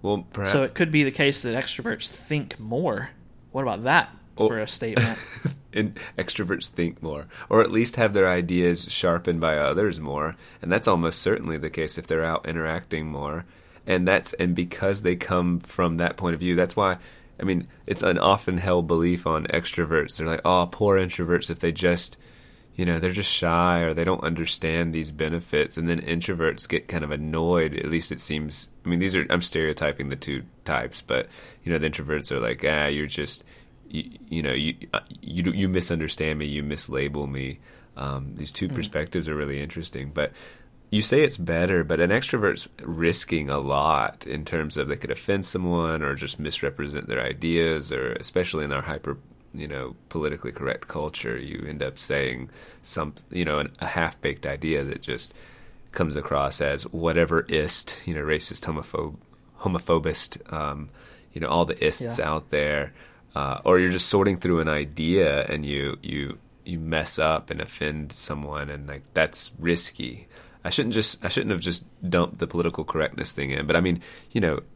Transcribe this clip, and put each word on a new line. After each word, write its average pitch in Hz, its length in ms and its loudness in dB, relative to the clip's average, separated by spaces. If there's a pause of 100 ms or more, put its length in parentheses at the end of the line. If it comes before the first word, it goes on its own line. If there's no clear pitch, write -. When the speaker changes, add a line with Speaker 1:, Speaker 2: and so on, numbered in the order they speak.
Speaker 1:
Well, 101 320 0
perhaps 98 200 0
Speaker 2:
So 92 100 4
it - 120 -2
could 170 160 2
be 151 140 6
the 135 60 2
case 139 320 2
that 117 120 -2
extroverts 220 540 -4
think - 500 -6
more. 117 520 -2 (420)
What 135 100 -2
about 110 220 -2
that 147 260 4 (280)
Speaker 1:
Oh. 107 100 6
Speaker 2:
for 110 100 2
a 107 80 -2
statement? 113 580 0
Speaker 1:
<laughs> - 40 -16 (440)
And 107 260 0 (180)
extroverts - 520 -2
think - 340 -2
more, 73 240 -6 (240)
or 110 100 8
at 107 100 8
least 113 260 2
have 107 180 4
their 95 160 6
ideas 87 600 4
sharpened 85 520 2
by 78 160 4
others 80 420 2
more. 73 340 -2 (280)
And 85 100 0
that's 104 160 4
almost 85 320 4
certainly 80 380 0
the 78 100 -6
case 78 300 -4
if 80 80 -10
they're 80 180 0
out 82 240 -2
interacting 80 600 -4
more. 73 360 -6 (420)
And 90 220 4
that's, - 260 4
and 90 200 2
because 95 480 -2
they 92 140 2
come 90 440 0
from 85 380 -2
that 85 180 0
point 87 160 0
of 80 80 -2
view, 87 160 2
that's 87 200 2
why, 95 200 2 (420)
I - 40 -8
mean, 92 260 0 (180)
it's - 160 -2
an 87 160 4
often 95 380 4
held 87 300 2
belief 85 400 2
on 80 220 0
extroverts. 80 680 0
They're 80 100 -4
like, 80 200 -2
"Oh, 90 260 4
poor 101 260 4
introverts, 87 520 0
if 85 100 -6
they 85 120 2
just, 87 440 0 (580)
you 92 120 0
know, 85 120 2
they're 90 120 0
just 95 200 -2
shy 85 500 4
or 82 120 2
they 82 120 0
don't 92 200 0
understand 82 720 0
these 78 160 -2
benefits." 78 640 0
And 82 140 0
then 85 100 0
introverts 85 680 0
get - 220 -2
kind 80 160 -4
of 73 60 -6
annoyed, 78 640 2
at - 160 -4
least 82 220 0
it - 100 -8
seems, 76 480 -6 (120)
I - 60 -6
mean, 87 100 2
these 92 160 0
are, 82 140 2
I'm 87 140 2
stereotyping 76 680 0
the 67 80 -6
two 67 280 -6 (200)
types, - 380 -4
but, - 260 0 (360)
you 87 60 -2
know, 82 80 2
the 76 120 2
introverts 73 420 -2
are 67 80 0
like, 58 260 -2
"Ah, 73 200 4
you're 73 200 0
just, - 380 -4 (440)
you, - 220 -8 (180)
you 82 140 -2
know, 69 100 0
you, 71 220 0 (180)
uh, - 60 2 (240)
you, 87 300 -2
you 98 160 0
misunderstand 80 720 0
me, 76 60 -4
you 73 180 -4
mislabel 71 640 -4
me." 67 300 -8 (360)
Um, 67 380 -6
these 71 160 -6
two - 180 -4
Speaker 2:
Mm. 71 60 -4
Speaker 1:
perspectives 82 540 -4
are 76 80 -2
really 71 260 -4
interesting, 71 500 -10
but 73 200 -2 (580)
you 104 120 2
say 139 200 6
it's 143 140 2
better, 85 480 2
but 78 160 0
an 87 100 4
extrovert's 107 560 0 (160)
risking 82 640 0
a 69 100 0
lot 69 680 2
in 76 180 -6
terms 78 320 -4
of 69 120 -2
they 71 80 -2
could - 160 -6
offend 98 320 -2
someone 85 580 0
or 69 140 0
just 69 240 -6
misrepresent 71 680 -4
their 62 160 -2
ideas, 82 720 0
or 65 220 -2
especially 85 500 -2
in 71 80 -4
our 67 100 -2
hyper, 73 360 -6 (360)
you 78 140 -8
know, 65 260 -8 (140)
politically 73 420 -4
correct - 380 -4
culture, 67 500 -6
you 71 300 -10
end 76 120 -8
up 67 160 -4
saying 65 540 -2 (320)
some, 76 320 -4 (160)
you 90 140 0
know, 73 160 2
an, 71 100 -2 (100)
a - 60 -4
half-baked 78 600 -2
idea 69 360 -2
that 69 180 -6
just - 320 -6 (600)
comes 78 240 0
across 71 440 0
as 71 220 0 (100)
whatever-ist, 80 1120 2
you 85 100 -4
know, 76 80 -4
racist, 76 440 0
homophobe, 78 480 -6 (460)
homophobist, 82 920 0
um, 73 360 -6 (440)
you - 80 -8
know, 80 80 -2
all 82 160 6
the - 200 -2
ists 117 340 0
Speaker 2:
Yeah. 78 120 0
Speaker 1:
out 78 200 -4
there, 73 420 0 (420)
uh, 69 300 -4
or 92 140 8
you're 90 120 6
just 90 180 4
sorting 98 300 4
through 87 220 2
an 78 80 2
idea 76 800 2
and 76 200 -2
you, 69 360 -2
you, 69 360 -6 (260)
you 87 140 -6
mess 80 400 -2
up 78 320 2
and 76 100 -6
offend 76 520 -6
someone, 73 580 -8
and, 71 180 -10
like, 69 140 -12 (120)
that's - 440 0
risky. - 720 -2 (360)
I 87 60 -2
shouldn't 113 240 0
just, - 300 2
I 87 40 0
shouldn't - 240 0
have 87 80 0
just 87 240 -2 (240)
dumped 87 300 2
the 85 80 -2
political 82 380 -2
correctness - 480 -2
thing 69 180 -4
in, 71 160 -2
but 78 100 4
I 85 40 8
mean, 87 200 2 (320)
you 117 80 2
know 80 200 2 (160)